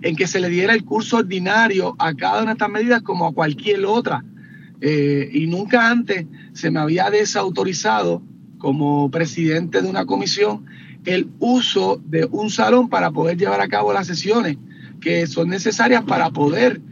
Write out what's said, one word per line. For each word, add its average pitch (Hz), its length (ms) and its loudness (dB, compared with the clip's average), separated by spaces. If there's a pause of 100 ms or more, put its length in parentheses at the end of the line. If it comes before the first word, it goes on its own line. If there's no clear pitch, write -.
en 165 140 -2
que 180 120 0
se 190 120 -2
le 180 100 0
diera 180 240 2
el 220 100 0
curso 233 340 -2
ordinario 190 800 0
a 160 140 0
cada 185 280 0
una 220 100 -2
de - 20 -2
estas 214 160 -2
medidas 226 320 0
como 175 260 -2
a 165 60 -2
cualquier 196 520 0
otra. 196 380 0 (560)
Eh, 143 520 0
y 156 160 0
nunca 214 420 2
antes 208 360 0 (280)
se 160 180 -2
me 160 80 0
había 170 300 0
desautorizado 196 1120 0 (340)
como 143 540 0
presidente 165 680 0
de 185 80 -2
una 190 160 -2
comisión - 600 0 (400)
el 180 220 0 (120)
uso 233 680 2
de 160 200 0
un 214 240 -4
salón 233 400 4
para 175 220 0
poder 160 260 0
llevar 196 240 0
a 196 60 0
cabo 208 260 0
las 196 140 -2
sesiones 180 500 0 (420)
que 170 260 0
son 170 240 -2
necesarias 220 540 2
para 170 260 0
poder 170 500 2 (120)